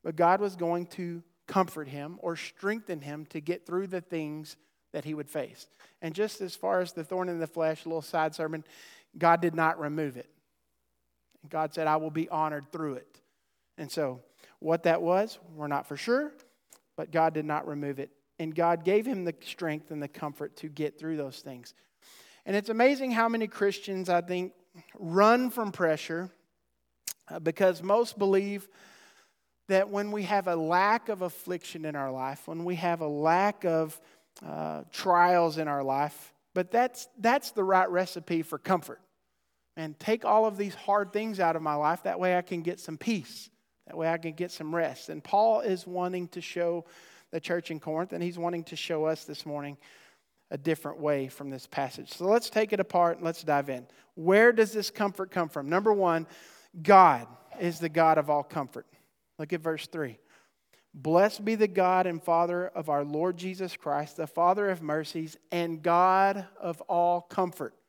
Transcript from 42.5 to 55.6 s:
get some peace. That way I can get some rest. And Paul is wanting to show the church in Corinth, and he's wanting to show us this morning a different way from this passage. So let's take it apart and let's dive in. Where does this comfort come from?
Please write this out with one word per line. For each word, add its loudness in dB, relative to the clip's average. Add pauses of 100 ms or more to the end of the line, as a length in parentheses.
get -6
some -12
peace. -6 (380)
That -14
way -2
I 0
can -8
get -8
some -10
rest. -4
And -12
Paul 2
is -2
wanting -4
to -12
show -4 (460)
the -4
church -4
in -6
Corinth, -4
and -4
he's -4
wanting -4
to -14
show -2
us -2
this -14
morning -8 (760)
a -6
different -2
way 0
from -12
this -12
passage. -6
So -8
let's 4
take 0
it 0
apart 2
and -6
let's -4
dive 2
in. -8 (280)
Where 6
does 2
this -4
comfort -4
come -2
from? -6